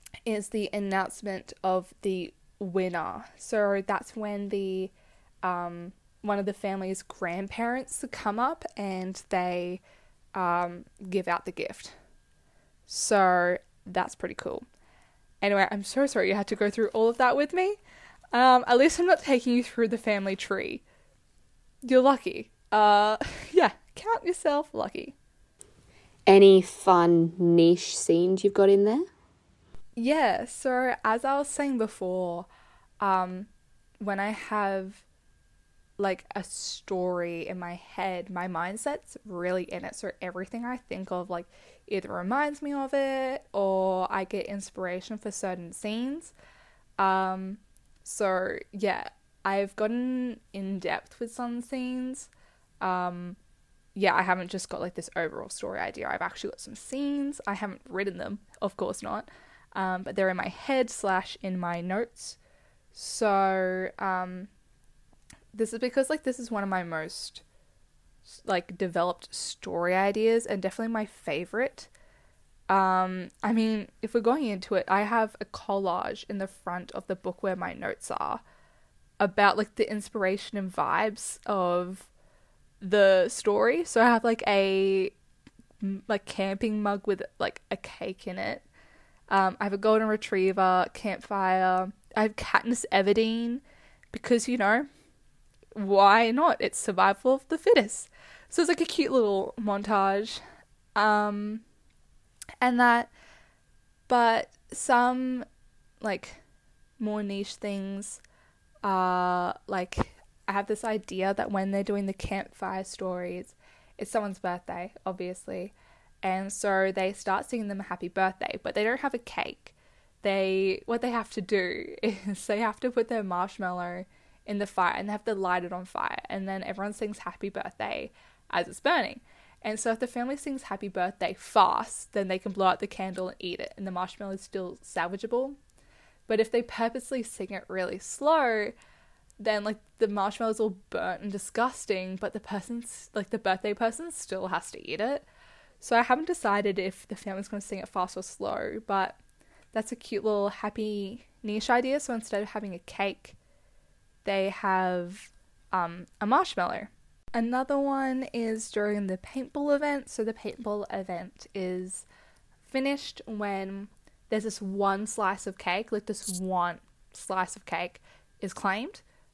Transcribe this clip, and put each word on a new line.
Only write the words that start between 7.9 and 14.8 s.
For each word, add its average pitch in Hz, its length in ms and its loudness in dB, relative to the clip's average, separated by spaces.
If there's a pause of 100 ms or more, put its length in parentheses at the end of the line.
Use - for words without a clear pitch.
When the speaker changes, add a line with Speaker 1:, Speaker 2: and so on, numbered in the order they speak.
Speaker 1:
come 214 300 -4
up 262 240 -2 (120)
and 185 520 -6
they, 180 520 -2 (540)
um, 175 500 0 (240)
give 185 200 -2
out 175 180 0
the 180 60 -10
gift. - 400 -10 (920)
So 180 720 4 (280)
that's 185 300 -4
pretty - 180 -8
cool. - 300 -8 (760)